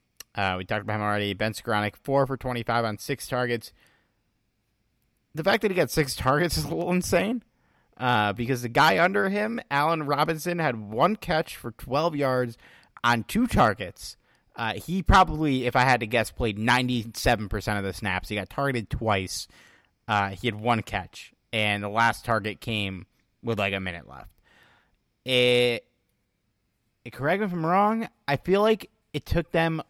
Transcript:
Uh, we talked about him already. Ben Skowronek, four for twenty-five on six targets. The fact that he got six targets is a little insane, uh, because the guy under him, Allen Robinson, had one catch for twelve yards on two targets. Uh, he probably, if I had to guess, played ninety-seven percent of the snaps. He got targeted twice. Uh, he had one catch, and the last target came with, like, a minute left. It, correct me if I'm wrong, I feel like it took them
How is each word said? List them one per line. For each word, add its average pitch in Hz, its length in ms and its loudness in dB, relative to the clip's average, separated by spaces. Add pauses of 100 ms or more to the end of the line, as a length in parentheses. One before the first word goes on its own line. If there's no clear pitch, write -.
(340)
Uh, 95 240 0
we 92 80 -6
talked 107 180 -4
about 107 120 -4
him 107 60 -2
already. 104 320 0
Ben 107 200 -2
Skowronek, 104 420 -2
four 139 300 2
for 131 120 -6
twenty-five 117 480 -2
on 107 120 -4
six - 300 -6
targets. 120 460 -4 (1600)
The 156 80 -4
fact 202 180 2
that 202 100 0
he 180 40 -2
got 151 160 2
six 139 240 0
targets 151 420 2
is 156 60 -2
a - 60 -6
little 170 220 -2
insane, 185 520 0 (540)
uh, 107 360 2
because 120 280 -2
the 120 80 -6
guy 156 340 4
under 196 260 2
him, 214 300 -4 (100)
Allen 151 340 0
Robinson, 156 560 -2
had 131 200 -2
one 117 360 0
catch 165 400 -4
for 117 160 -10
twelve 151 440 -2
yards 127 420 0 (460)
on 120 200 4
two 123 240 0
targets. - 720 0 (380)
Uh, 113 180 -4
he 175 280 -4
probably, 156 640 4
if 123 100 0
I 127 60 6
had 123 200 4
to 113 60 -4
guess, 113 220 2
played 107 300 -2
ninety-seven 120 920 0
percent 104 300 -2
of 98 40 -4
the 98 100 -4
snaps. 92 360 -4
He 107 60 -4
got 98 140 -6
targeted 131 420 -4
twice. 101 560 -2 (600)
Uh, 101 220 2
he 98 180 -6
had 107 80 -2
one 110 260 0
catch, - 500 -10 (220)
and 104 300 0
the 101 60 -4
last 113 360 0
target 107 340 -2
came 98 460 -6 (360)
with, 113 160 -4
like, 101 160 0
a 95 60 -2
minute 85 300 -8
left. 65 220 -20 (920)
It, 123 640 2 (1300)
correct 196 260 0
me 214 60 0
if 180 80 -4
I'm 165 120 -4
wrong, 208 440 2 (180)
I 143 80 0
feel 190 260 2
like 220 280 2 (240)
it - 120 -6
took 165 260 -2
them 165 380 0